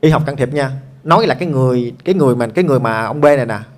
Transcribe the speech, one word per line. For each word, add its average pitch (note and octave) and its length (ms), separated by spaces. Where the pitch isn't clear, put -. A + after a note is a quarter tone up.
y D#3 80
học D#3 160
can D3+ 100
thiệp C3 180
nha, C#3 180
nói F3+ 240
là C3+ 80
cái F3 120
người, B2+ 460
cái F#3 100
người C#3 200
mà, A#2+ 120
cái F3 160
người C#3+ 160
mà A2+ 260
ông B2+ 160
B - 20
này D3 220
nè A2 140